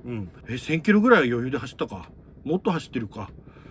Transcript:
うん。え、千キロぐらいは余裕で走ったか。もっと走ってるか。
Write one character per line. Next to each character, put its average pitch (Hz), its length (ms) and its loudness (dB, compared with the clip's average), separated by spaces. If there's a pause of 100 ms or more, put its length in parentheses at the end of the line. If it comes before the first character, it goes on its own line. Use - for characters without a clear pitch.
う 120 80 -10
ん。 101 180 -8 (200)
え、 127 80 -8
千 156 240 -4
キ 214 100 4
ロ 208 80 6
ぐ 226 80 4
ら 226 100 8
い - 20 6
は 135 80 4
余 120 180 -2
裕 131 40 -4
で 139 60 -2
走 131 160 -8
っ - 40 -20
た 156 100 -4
か。 - 240 -12 (340)
も 151 120 0
っ 196 40 -2
と 220 120 -2
走 160 160 -4
っ - 20 -20
て 123 100 -6
る 110 80 -6
か。 104 220 -12 (400)